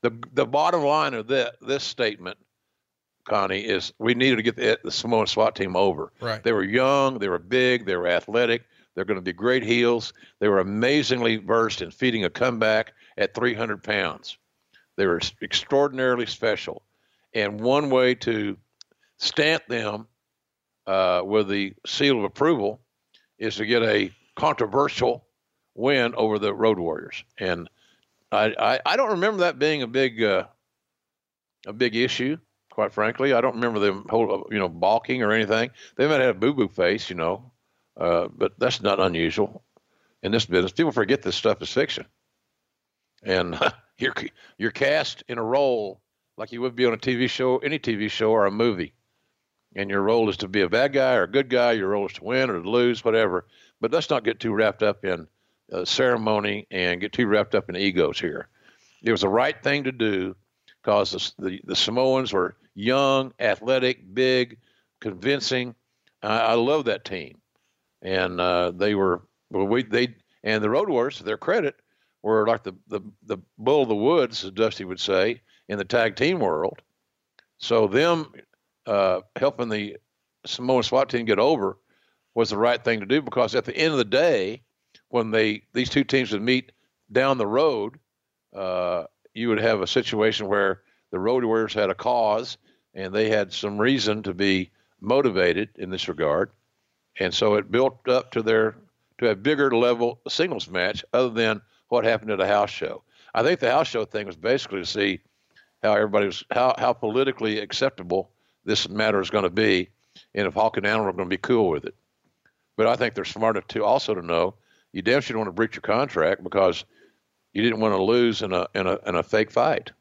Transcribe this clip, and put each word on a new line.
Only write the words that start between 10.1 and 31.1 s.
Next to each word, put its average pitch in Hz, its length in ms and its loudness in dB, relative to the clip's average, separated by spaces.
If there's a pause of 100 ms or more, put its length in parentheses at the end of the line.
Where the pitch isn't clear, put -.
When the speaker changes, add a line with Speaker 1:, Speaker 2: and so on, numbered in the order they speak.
Speaker 1:
They 101 80 2
were 98 100 4
amazingly 117 760 0
versed 107 460 0
in 85 100 -10
feeding 113 320 -2
a 87 60 0
comeback 113 640 0 (220)
at 101 160 -2
three 120 220 -2
hundred 107 300 -6
pounds. 95 540 -4 (580)
They 101 100 2
were 87 120 2
s-, - 220 -6
extraordinarily 131 840 0
special. - 560 -4 (500)
And 104 280 -2
one 139 280 2
way 127 280 4
to 107 420 -4 (600)
stamp - 500 0
them, 110 400 -6 (800)
uh, 92 360 2
with 101 240 2
the 98 260 -4 (120)
seal 143 320 0
of 104 60 -2
approval 110 560 0 (580)
is 110 180 -6
to 104 100 -4
get 113 180 2
a 104 260 2 (240)
controversial 123 880 0 (520)
win 123 400 2
over 110 240 2
the 101 120 0
Road 107 280 2
Warriors. 80 420 -6 (160)
And 87 320 -4 (600)
I, 107 280 2
I, 110 280 0
I 185 100 2
don't 254 140 0
remember 196 300 0
that 170 180 0
being 147 240 0
a 120 40 -6
big, 120 360 0
uh, 95 220 2 (1200)